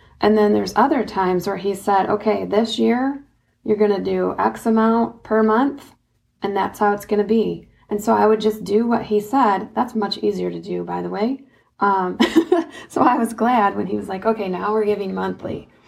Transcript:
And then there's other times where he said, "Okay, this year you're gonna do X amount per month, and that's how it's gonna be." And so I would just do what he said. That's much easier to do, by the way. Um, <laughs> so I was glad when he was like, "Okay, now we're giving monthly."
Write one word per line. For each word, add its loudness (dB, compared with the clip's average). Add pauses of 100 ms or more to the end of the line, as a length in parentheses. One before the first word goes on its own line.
(200)
And 4
then 4
there's 0
other 2
times -2
where -4
he -4
said, 0
"Okay, 0
this 0
year 0 (400)
you're 0
gonna 2
do -2
X -2
amount 2
per 2
month, 0 (480)
and -4
that's -4
how 2
it's -6
gonna 0
be." 0 (200)
And -4
so 0
I 4
would 4
just -2
do 0
what 0
he 0
said. 0
That's -2
much -2
easier -2
to -10
do, -6
by -6
the -6
way. -4 (340)
Um, 0 (340)
<laughs> -4
so 0
I 4
was -2
glad 2
when -4
he -4
was -6
like, -6
"Okay, -2
now -4
we're 0
giving -2
monthly." -8 (200)